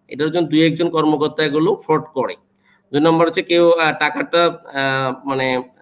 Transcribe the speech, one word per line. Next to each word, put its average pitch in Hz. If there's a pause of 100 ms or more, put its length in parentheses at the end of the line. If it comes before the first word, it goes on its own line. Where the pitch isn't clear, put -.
এটার 147
জন্য 160
দুই 156
একজন 170
কর্মকর্তা 156
এগুলো 156
fraud 156 (120)
করে। 107 (580)
দুই 143
নম্বর 165
হচ্ছে 165
কেউ, 170
আহ, 165
টাকাটা, 156
আহ, 135
মানে, 131 (200)